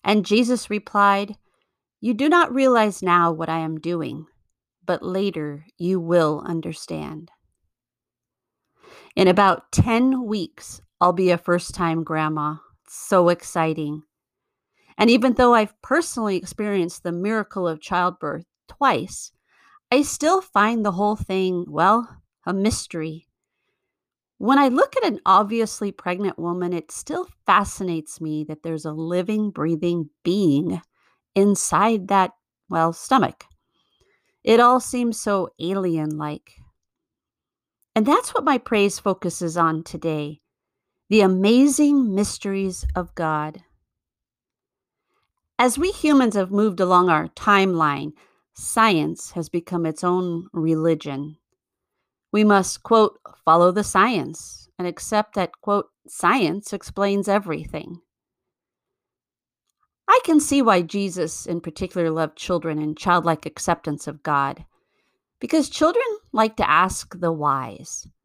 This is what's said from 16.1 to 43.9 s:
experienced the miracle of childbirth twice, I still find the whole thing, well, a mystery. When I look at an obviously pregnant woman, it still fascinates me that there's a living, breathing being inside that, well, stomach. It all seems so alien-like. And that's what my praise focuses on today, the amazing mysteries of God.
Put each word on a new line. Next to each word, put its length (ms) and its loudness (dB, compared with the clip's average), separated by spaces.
experienced 680 -4
the 80 -6
miracle 560 -4
of 140 -6
childbirth 640 -4
twice, 640 -4
I 120 4
still 360 0
find 460 0
the 80 0
whole 240 0
thing, 500 -2
well, 540 0
a 80 -4
mystery. 760 -4
When 200 2
I 80 4
look 300 2
at 80 0
an 200 -4
obviously 680 0
pregnant 440 -4
woman, 360 -4
it 180 -8
still 380 -8
fascinates 720 0
me 260 -6
that 160 -14
there's 220 -8
a 80 -8
living, 600 -2
breathing 580 -2
being 600 0
inside 760 2
that, 240 2
well, 240 0
stomach. 540 -2
It 160 6
all 220 6
seems 360 -4
so 340 -2
alien-like. 960 -4
And 100 2
that's 280 0
what 100 -2
my 140 2
praise 420 0
focuses 560 -4
on 260 0
today, 600 -8
the 120 6
amazing 920 4
mysteries 720 -4
of 180 -8
God. 480 -4